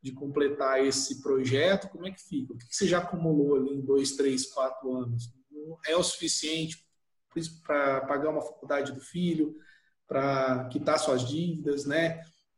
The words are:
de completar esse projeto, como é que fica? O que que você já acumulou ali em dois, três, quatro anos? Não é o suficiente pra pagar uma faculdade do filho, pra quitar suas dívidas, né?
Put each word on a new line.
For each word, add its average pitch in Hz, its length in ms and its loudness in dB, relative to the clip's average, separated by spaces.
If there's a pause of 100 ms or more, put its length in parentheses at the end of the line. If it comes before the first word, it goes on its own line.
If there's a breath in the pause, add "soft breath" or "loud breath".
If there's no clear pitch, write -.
de 135 120 -10
completar 139 680 0
esse 135 380 0
projeto, 139 680 2
como 175 180 -12
é 196 40 -8
que - 100 -18
fica? 131 320 -6
O - 40 -12
que - 80 -16
que - 100 -12
você 196 120 2
já 175 120 4
acumulou 151 580 2
ali 135 180 0
em 139 60 -4
dois, 135 340 2
três, 135 340 0
quatro 131 460 -4
anos? 117 340 -4 (220)
Não 151 340 -12
é 160 120 2
o 180 40 4
suficiente 160 760 -2 (920)
pra 139 380 2
pagar 143 240 0
uma 151 120 -2
faculdade 139 520 -4
do 127 80 -12
filho, 165 520 0 (540 loud breath)
pra 135 640 0
quitar 147 260 2
suas 127 300 2
dívidas, 147 580 -2
né? 165 360 0 (360 loud breath)